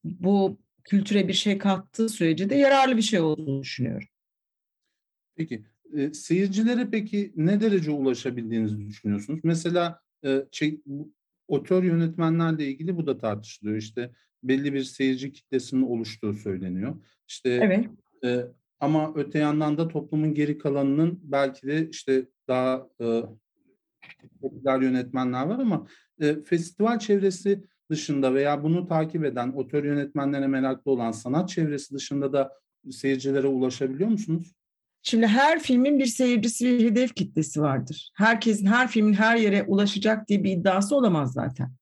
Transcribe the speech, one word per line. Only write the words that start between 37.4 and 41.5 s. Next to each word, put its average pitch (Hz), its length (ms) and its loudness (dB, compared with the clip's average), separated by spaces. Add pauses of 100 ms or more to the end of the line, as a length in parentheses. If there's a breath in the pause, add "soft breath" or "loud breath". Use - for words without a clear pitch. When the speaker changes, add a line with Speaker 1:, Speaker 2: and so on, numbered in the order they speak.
Speaker 1:
vardır. 135 520 -2
Herkesin, 220 520 2
her 233 220 4
filmin 214 260 4
her 220 240 4
yere 202 260 4
ulaşacak 208 640 0
diye 202 160 2
bir 196 80 0
iddiası 190 440 2
olamaz 165 380 2
zaten. 131 380 -4 (100)